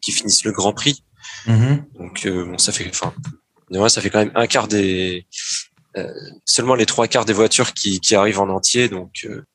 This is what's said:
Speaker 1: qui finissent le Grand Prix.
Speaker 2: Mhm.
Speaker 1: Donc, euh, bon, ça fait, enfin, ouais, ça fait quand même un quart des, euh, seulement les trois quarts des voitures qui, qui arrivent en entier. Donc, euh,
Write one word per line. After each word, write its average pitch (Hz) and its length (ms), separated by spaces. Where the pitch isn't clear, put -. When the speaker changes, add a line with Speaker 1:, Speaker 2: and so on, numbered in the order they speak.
Speaker 1:
qui - 120
finissent - 320
le 110 80
Grand 101 200
Prix. - 300
Speaker 2:
Mhm. 127 380
Speaker 1:
Donc, 90 260
euh, 92 200
bon, 90 140
ça - 120
fait, 90 180
enfin, - 240
ouais, 101 160
ça 113 120
fait 95 100
quand 107 100
même 104 160
un 117 100
quart 110 220
des, 92 580
euh, 92 100
seulement 123 320
les 110 100
trois 117 220
quarts 120 160
des 107 80
voitures 110 420
qui, 98 240
qui - 160
arrivent 101 260
en 98 100
entier. 117 380
Donc, 95 400
euh, 113 140